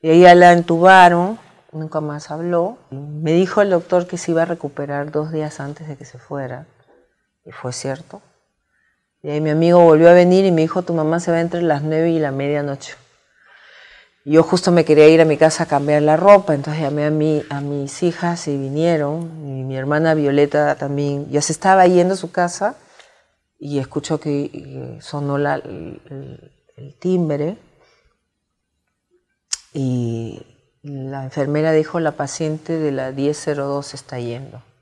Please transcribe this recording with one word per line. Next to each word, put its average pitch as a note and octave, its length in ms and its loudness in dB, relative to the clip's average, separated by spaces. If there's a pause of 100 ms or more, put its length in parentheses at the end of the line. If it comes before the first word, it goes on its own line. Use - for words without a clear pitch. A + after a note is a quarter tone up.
Y D#3+ 80 -2
ella F3 240 10
la F3 180 8
entubaron, F3 840 4 (320)
nunca D#3 300 -8
más D3+ 320 -10
habló. F3 460 -4 (120)
Me D3+ 440 -6
dijo F#3 280 2
el G3+ 80 2
doctor F3 380 -2
que F3 100 -10
se - 140 -6
iba E3 100 0
a E3+ 40 -2
recuperar D3 680 -8
dos D3+ 180 -6
días D#3 300 -8
antes D3 260 -14
de D3 100 -14
que C#3+ 80 -20
se C3 140 -20
fuera, C3 480 -12 (800)
y - 80 -20
fue B2+ 200 -12
cierto. D3 480 -12 (1000)
Y D3 80 -12
ahí D3+ 100 -4
mi D#3 100 -2
amigo E3+ 300 4
volvió E3 300 8
a F3 40 8
venir F3+ 300 6
y F#3+ 60 2
me D#3+ 120 2
dijo, E3+ 200 -2
"Tu F3+ 100 -8
mamá D#3+ 280 -2
se E3+ 100 -6
va E3 100 0
entre E3+ 220 -4
las D3+ 200 -2
nueve D#3+ 280 -2
y E3 80 -2
la D3 140 -4
medianoche". C#3+ 640 -6 (1300)
Y C#3+ 80 -4
yo D#3+ 100 6
justo F3+ 300 0
me E3 120 4
quería D3+ 240 6
ir D#3+ 120 6
a E3 40 8
mi D3+ 120 2
casa D#3+ 260 2
a D#3+ 40 -2
cambiar D3 360 0
la D3+ 140 2
ropa, F#3+ 360 6
entonces D3+ 300 -4
llamé D3 220 -4
a D3+ 60 -2
mi, D3+ 380 -2
a C#3+ 120 -8
mis C#3+ 420 -8
hijas E3+ 460 -4
y C#3+ 80 -4
vinieron, D#3 880 -4
y C3+ 160 -10
mi C3 140 -8
hermana D3+ 380 0
Violeta D3 600 0
también, C#3+ 560 -6
ya D3 120 -2
se D#3+ 100 -6
estaba F#3+ 340 4
yendo F3+ 280 2
a - 20 -6
su F3+ 160 -12
casa, F#3 420 -4 (840)
y C#3+ 200 -8
escuchó D3 420 -6
que, C#3+ 320 -6
eh, C3+ 480 -16
sonó C#3+ 380 -6
la, C#3+ 160 -2
el, - 560 -14
el, C3+ 420 -20 (240)
el C#3 220 -20
timbre, E3+ 600 -4 (2250)
y A#2+ 720 -8 (380)
la C3+ 420 -12
enfermera D3 480 -4
dijo, D#3 280 -2
"La D#3 120 -4
paciente D#3 640 -8
de D3+ 140 -4
la C3 200 -8
diez C#3+ 300 -4
cero C#3+ 240 -6
dos C#3 280 -8
está - 240 -16
yendo". A#2+ 440 -12 (200)